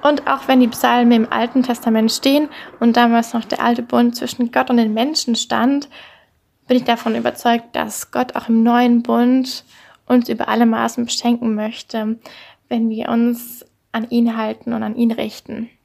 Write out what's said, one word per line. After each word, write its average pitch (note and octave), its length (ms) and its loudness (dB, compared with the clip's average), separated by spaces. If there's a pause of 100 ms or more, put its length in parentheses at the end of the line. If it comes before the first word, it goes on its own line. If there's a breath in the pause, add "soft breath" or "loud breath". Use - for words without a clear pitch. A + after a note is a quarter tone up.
Und D4 220 2
auch C4+ 200 -2
wenn C4 120 4
die B3 80 6
Psalmen A#3+ 440 2
im A3+ 220 2
Alten A#3+ 300 0
Testament A3+ 480 0
stehen C#4+ 380 2 (300 loud breath)
und A#3 160 4
damals A#3 380 2
noch A3+ 100 -4
der - 200 -4
alte A#3 180 0
Bund A#3+ 340 2
zwischen B3 360 -4
Gott C4 180 0
und B3 80 2
den A3 160 2
Menschen B3 420 -2
stand, C4+ 540 -2 (760 loud breath)
bin B3+ 100 2
ich A#3+ 60 0
davon A3+ 320 -2
überzeugt, A#3 600 -2
dass - 360 -6
Gott B3+ 240 -4
auch - 120 -8
im A3+ 140 2
neuen A#3+ 400 4
Bund B3 640 0 (400 soft breath)
uns B3 240 2
über A3+ 180 -4
alle A#3 200 2
Maßen A3+ 380 -2
beschenken A#3 500 -2
möchte, A3 640 -6 (500 loud breath)
wenn A3+ 220 0
wir A3 180 -6
uns A#3 560 -2 (280)
an A3+ 180 -6
ihn A#3 260 2
halten A3+ 360 -6
und A3 100 -4
an G#3+ 120 -6
ihn A#3 160 2
richten. A3 600 -8 (140)